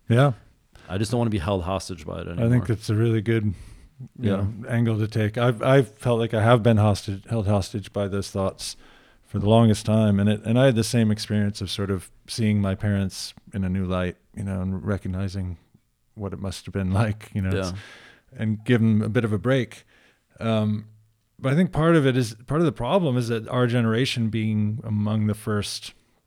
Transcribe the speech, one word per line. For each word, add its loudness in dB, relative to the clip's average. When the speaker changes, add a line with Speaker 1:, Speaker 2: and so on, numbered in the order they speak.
Speaker 1:
Yeah. 4
Speaker 2:
I -6
just -2
don't 0
wanna 0
be 0
held -2
hostage -6
by -10
it -10
anymore. -2
Speaker 1:
I 2
think 2
that's -4
a 0
really 2
good, 0
you -2
Speaker 2:
Yeah. 0
Speaker 1:
know, -2
angle 0
to 0
take. -2
I've, 2
I've 4
felt -2
like -2
I 2
have 6
been 6
hostage, 2
held -2
hostage -2
by -2
those -4
thoughts -4
for -4
the 0
longest 6
time. 4
And 4
it, 0
and 2
I 6
had 4
the 2
same 2
experience -2
of -6
sort -4
of -4
seeing 0
my 0
parents -2
in -4
a -2
new -2
light, -2
you -10
know, -4
and -4
recognizing -4
what -8
it -10
must -10
have -14
been -2
<laughs> 2
like, -6
you -4
know, -2
it's, -4
Speaker 2:
Yeah. -8
Speaker 1:
and -4
give 4
'em 4
a -2
bit 0
of -2
a 0
break. -2
Um, -2
but -2
I 2
think 2
part 2
of 4
it 2
is, -2
part -2
of 2
the 2
problem 0
is -2
that -4
our 2
generation 0
being 0
among 0
the 0
first -6